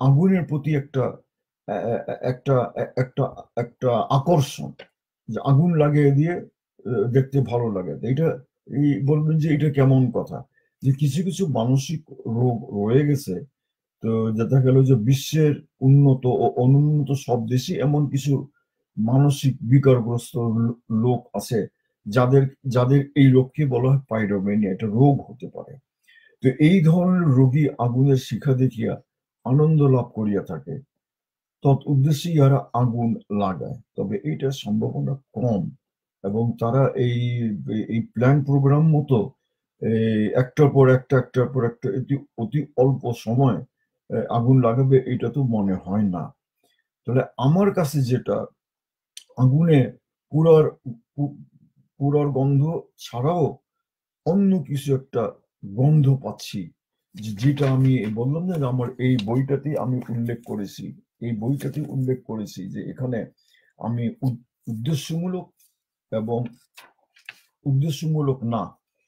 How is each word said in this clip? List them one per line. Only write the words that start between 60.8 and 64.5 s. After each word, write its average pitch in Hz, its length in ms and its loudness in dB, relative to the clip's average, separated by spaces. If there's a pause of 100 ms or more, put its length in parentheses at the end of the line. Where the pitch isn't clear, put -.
এই 120 120 -6
বইটাতেই 135 560 -6
উল্লেখ 127 360 -4
করেছি 98 440 -10
যে - 220 -12
এখানে 123 360 -8 (520)
আমি 117 300 -6 (140)
উদ-, 127 220 -6 (220)